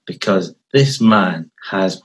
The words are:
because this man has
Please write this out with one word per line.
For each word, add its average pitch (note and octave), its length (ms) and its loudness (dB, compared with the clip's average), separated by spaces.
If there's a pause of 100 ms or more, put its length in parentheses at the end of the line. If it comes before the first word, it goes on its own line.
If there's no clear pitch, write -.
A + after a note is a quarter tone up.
because - 480 -2 (180)
this C#3 280 2
man F#2 500 2 (200)
has F#2+ 340 -4